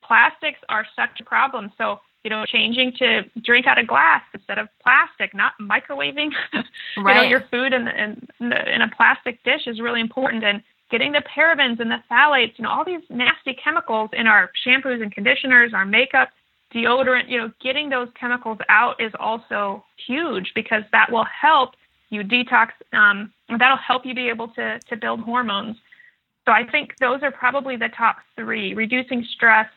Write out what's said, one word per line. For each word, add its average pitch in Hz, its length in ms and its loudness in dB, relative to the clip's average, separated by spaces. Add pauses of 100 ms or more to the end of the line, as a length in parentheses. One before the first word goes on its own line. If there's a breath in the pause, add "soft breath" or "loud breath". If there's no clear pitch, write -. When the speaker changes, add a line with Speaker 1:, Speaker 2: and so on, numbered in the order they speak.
Speaker 1:
Plastics 277 580 2 (100)
are 220 160 -2 (100)
such 233 240 -4
a 233 40 -18
problem. 233 540 -2
So, 208 220 -4 (240)
you 220 60 -8
know, 214 160 -4
changing 240 540 -2
to 226 240 2 (180)
drink 247 260 2
out 262 100 6
of 233 100 2
glass 285 340 4 (120)
instead 202 240 -10
of 214 120 -8 (120)
plastic, 254 520 0
not 202 260 -2
microwaving, 277 720 -4 (100)
<laughs> - 120 -10
you 285 80 -4 (360 loud breath)
know, 202 60 -6
Speaker 2:
Right. 214 260 6
Speaker 1:
your 240 120 4 (100)
food 254 220 0
in, 240 160 0
in, 214 320 -6 (180)
in - 420 -2
a 226 140 2
plastic 240 480 2
dish - 240 -2
is 226 140 -8
really 233 180 -2
important. 226 440 -4
And 202 180 -2 (280)
getting 269 220 -2
the 285 120 0 (120)
parabens 285 440 2
and 233 120 -4
the 233 180 -6
phthalates, 254 480 4
you 226 60 -10
know, 214 60 -4
all 285 160 -2
these 349 240 -6
nasty 247 440 -2
chemicals 247 600 -4
in 226 140 0
our 202 240 4 (140)
shampoos 254 360 0
and 208 100 -6
conditioners, 240 600 2
our 190 120 0
makeup, 247 440 0 (440)
deodorant, 247 560 0
you 247 80 -4
know, 226 140 -6 (100)
getting 285 280 -6
those 247 180 -4 (120)
chemicals 240 400 -6 (100)
out 226 320 2
is 220 180 -6
also 214 640 -6 (240)
huge 247 480 -4
because 214 360 -4
that 220 200 4
will 226 140 0
help 285 460 2 (380)
you 208 140 -6
detox. 233 460 2 (240)
Um, 208 400 2 (160)
that'll 247 280 4
help 254 280 -4
you 254 80 -8
be 240 160 -4
able 233 200 -6
to, 226 300 -8
to - 160 -12
build 226 260 -6
hormones. 226 560 -4 (680 soft breath)
So 247 60 4
I 226 140 4
think 294 340 -6
those 262 240 0
are 277 80 -2
probably 262 460 -2
the 226 120 -4
top 226 280 0 (180)
three: 220 400 -6
reducing 240 480 -4 (100)
stress 220 440 4